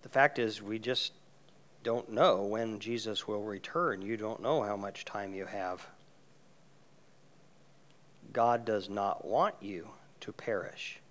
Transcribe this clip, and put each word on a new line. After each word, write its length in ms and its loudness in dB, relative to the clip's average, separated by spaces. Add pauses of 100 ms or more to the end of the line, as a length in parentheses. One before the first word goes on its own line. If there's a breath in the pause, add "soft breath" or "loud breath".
the 80 -16
fact 280 6
is 240 0
we 180 -4
just 340 -2 (680)
don't 300 0
know 320 6
when 380 0
Jesus 440 -2
will 180 -2
return. 580 -2
You 160 -2
don't 240 -4
know 220 2
how 120 0
much 300 -6
time 280 -6
you 120 -6
have. 420 -6 (2500)
God 320 4
does 240 0
not 340 0
want 380 2
you 260 -8 (320)
to 140 -10
perish. 680 -6 (120)